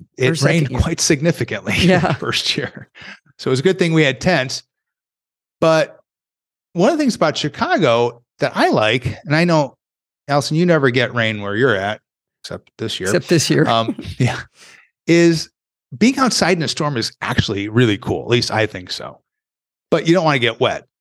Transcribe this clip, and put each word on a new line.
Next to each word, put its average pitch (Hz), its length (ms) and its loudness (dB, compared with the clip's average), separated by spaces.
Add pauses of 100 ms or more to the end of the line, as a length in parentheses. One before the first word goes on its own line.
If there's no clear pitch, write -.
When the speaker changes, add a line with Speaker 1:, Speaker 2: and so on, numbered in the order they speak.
(200)
Speaker 1:
Or 127 120 2
Speaker 2:
it 165 60 -2
Speaker 1:
second 139 80 0
Speaker 2:
rained 151 240 2
Speaker 1:
year? 123 100 -4
Speaker 2:
quite 165 200 -2
significantly 156 760 -2
<laughs> - 40 -2
Speaker 1:
Yeah. 180 200 4 (100)
Speaker 2:
the 156 40 0
first - 420 -4
year. - 320 -8 (520)
So - 100 -4
it - 40 0
was 131 80 0
a - 20 0
good 185 160 0
thing 170 140 0
we 160 100 4
had 131 180 0
tents. 135 400 0 (1000)
But 160 400 2 (760)
one 196 180 2
of 330 60 0
the 302 60 0
things 247 120 0
about 156 220 0
Chicago 147 840 0 (180)
that 135 160 -2
I 294 140 2
like, 120 380 0 (180)
and 151 100 -2
I 165 100 2
know, 156 300 0 (520)
Allison, 147 300 0
you 175 80 2
never 156 240 4
get 120 240 0
rain 110 280 -2
where 101 140 -4
you're 120 200 2
at, 101 260 -4 (420)
except - 340 -14
this - 220 -8
year. 185 100 -4
Speaker 1:
Except 180 200 0
this 165 200 2
year. 151 180 2
Speaker 2:
Um, 113 280 0 (140)
<laughs> - 80 -12
yeah. 123 240 0 (680)
Is 170 420 4 (480)
being 214 200 2
outside 190 400 0
in 160 60 -2
a 127 40 -4
storm 147 300 -4
is 110 140 -4 (100)
actually - 480 -4
really 110 280 2
cool. - 260 -6
At - 60 -6
least 120 220 0
I 107 140 0
think 92 260 -8
so. - 300 -14 (680)
But 165 160 0
you 165 60 4
don't 180 120 2
wanna 143 140 2
get 117 200 -2
wet. 101 260 0 (160)